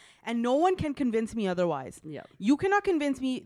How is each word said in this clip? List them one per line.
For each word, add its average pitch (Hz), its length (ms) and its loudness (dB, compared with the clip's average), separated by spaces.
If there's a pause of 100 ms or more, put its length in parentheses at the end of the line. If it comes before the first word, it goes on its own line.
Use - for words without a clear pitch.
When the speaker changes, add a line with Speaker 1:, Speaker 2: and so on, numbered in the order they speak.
(240)
Speaker 1:
and 233 200 -4
no 247 100 2
one 359 220 4
can 302 180 -4
convince 226 400 -2
me 214 140 -2
otherwise. 175 560 -2
Speaker 2:
Yeah. 151 180 -12 (160)
Speaker 1:
You 226 180 4
cannot 392 280 2
convince 294 360 0
me 254 260 -4